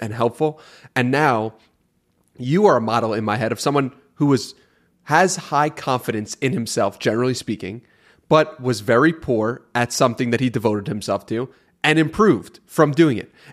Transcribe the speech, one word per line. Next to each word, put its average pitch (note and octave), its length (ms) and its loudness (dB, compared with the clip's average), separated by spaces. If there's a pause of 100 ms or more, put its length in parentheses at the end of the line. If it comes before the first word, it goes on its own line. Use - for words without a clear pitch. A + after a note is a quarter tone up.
and A2 120 -8
helpful. A#2+ 460 -2 (340)
And B2 160 0
now B2+ 440 0 (840)
you D3+ 280 2
are D3+ 120 6
a A#2 40 0
model A2+ 320 0
in A2 100 -2
my G#2+ 140 -2
head A2+ 160 -2
of - 80 -10
someone C#3+ 320 0 (220)
who D3+ 100 0
was, C#3 300 0 (480)
has F3+ 340 2
high D3+ 320 -2
confidence A#2+ 640 -6
in C3 160 -2
himself, A2 480 -4
generally B2 340 0
speaking, A2 480 -8 (480)
but D#3 320 2
was B2 180 -2
very A#2+ 320 4
poor A#2+ 500 -2 (140)
at A#2+ 160 -2
something B2 380 0
that A#2 100 0
he B2+ 100 0
devoted G#2 380 -2
himself G2+ 380 -6
to A#2 240 -6 (340)
and D#3 160 4
improved D#3 680 0
from D3 280 2
doing C#3+ 240 4
it. F2+ 120 -10 (240)